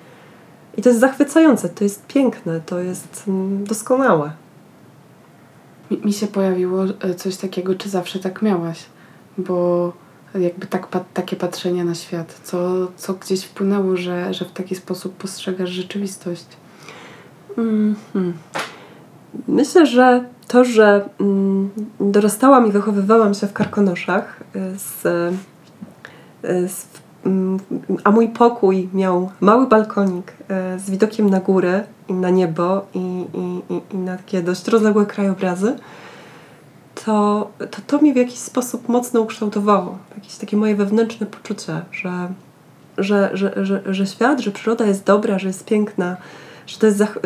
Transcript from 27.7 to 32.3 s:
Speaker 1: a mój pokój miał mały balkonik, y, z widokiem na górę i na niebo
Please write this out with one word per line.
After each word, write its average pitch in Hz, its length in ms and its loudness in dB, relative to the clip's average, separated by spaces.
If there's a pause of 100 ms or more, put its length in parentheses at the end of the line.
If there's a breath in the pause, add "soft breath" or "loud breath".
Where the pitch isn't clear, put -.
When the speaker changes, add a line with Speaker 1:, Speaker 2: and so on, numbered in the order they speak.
Speaker 1:
a 208 80 4
mój 226 180 4
pokój 190 640 2
miał 185 380 0 (100)
mały 233 260 6
balkonik, 202 680 0 (420)
y, 185 40 -8
z 196 100 -8
widokiem 202 400 2
na 190 100 2
górę 185 440 2 (240)
i 196 60 -4
na 180 160 0
niebo 180 640 0